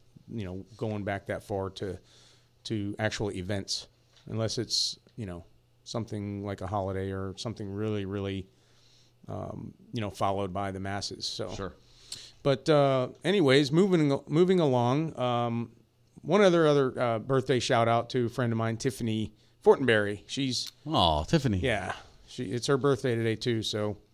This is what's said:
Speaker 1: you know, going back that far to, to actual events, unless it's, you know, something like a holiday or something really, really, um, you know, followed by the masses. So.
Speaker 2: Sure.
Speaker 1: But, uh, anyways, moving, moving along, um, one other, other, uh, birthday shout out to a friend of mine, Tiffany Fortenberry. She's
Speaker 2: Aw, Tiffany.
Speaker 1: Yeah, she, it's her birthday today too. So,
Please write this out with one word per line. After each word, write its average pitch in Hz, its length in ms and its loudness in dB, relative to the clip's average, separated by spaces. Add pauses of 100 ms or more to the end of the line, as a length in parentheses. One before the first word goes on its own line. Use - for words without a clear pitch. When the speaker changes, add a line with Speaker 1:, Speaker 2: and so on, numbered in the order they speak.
(340)
Speaker 1:
you 110 120 -6
know, 92 200 -10 (120)
going 107 260 -4
back 98 240 -6
that 98 160 -6
far 95 280 -4
to, 92 280 -8 (680)
to 101 320 -4
actual 107 340 -2
events, 92 560 -6 (400)
unless 110 300 -4
it's, - 400 -4 (200)
you 113 80 -8
know, 90 180 -10 (400)
something 104 600 -6
like 98 160 -6
a 95 60 -6
holiday 95 440 -2
or 95 260 -6
something 107 320 -8
really, 104 360 -4
really, 98 420 -4 (800)
um, 98 460 -10 (200)
you 120 80 -4
know, 104 80 -4
followed 98 440 -2
by 98 180 -4
the 95 80 -6
masses. 98 460 -8
So. 104 280 -8
Speaker 2:
Sure. 98 220 -8 (680)
Speaker 1:
But, 139 280 0
uh, 139 400 4 (140)
anyways, 147 480 4
moving, 160 560 4
moving 175 320 4
along, 131 600 2
um, 120 520 -2 (500)
one 196 200 4
other, 170 260 8
other, 143 320 4
uh, 117 200 0
birthday 131 400 2
shout 117 280 4
out 117 240 2
to 123 160 0
a - 20 -2
friend 117 240 -2
of 113 40 -2
mine, 113 200 -2
Tiffany 110 560 -4 (300)
Fortenberry. 110 640 4
She's 131 440 -4 (140)
Speaker 2:
Aw, 90 380 4
Tiffany. 131 340 2
Speaker 1:
Yeah, 95 360 -2 (340)
she, - 180 -8
it's 117 220 -6
her 143 100 4
birthday 131 380 2
today 113 200 0
too. 113 280 -2
So, 107 340 -4 (160)